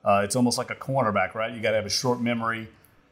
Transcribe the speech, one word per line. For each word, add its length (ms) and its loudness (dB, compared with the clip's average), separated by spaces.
uh, 220 4
it's 100 -4
almost 220 4
like 140 -6
a 60 -8
cornerback, 580 0
right? 200 -4
You 60 -10
gotta 160 2
have 80 0
a 60 -6
short 320 0
memory, 460 -2